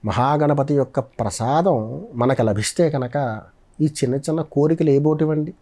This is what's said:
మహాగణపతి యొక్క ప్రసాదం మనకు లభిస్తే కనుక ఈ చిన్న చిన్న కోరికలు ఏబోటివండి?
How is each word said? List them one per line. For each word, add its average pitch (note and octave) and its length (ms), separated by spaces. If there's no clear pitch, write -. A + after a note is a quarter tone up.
మహాగణపతి C#3+ 680
యొక్క C3+ 260
ప్రసాదం B2+ 1120
మనకు B2+ 280
లభిస్తే A2 480
కనుక B2+ 520
ఈ D#3 40
చిన్న C3+ 300
చిన్న D#3 260
కోరికలు D#3 480
ఏబోటివండి? D3+ 720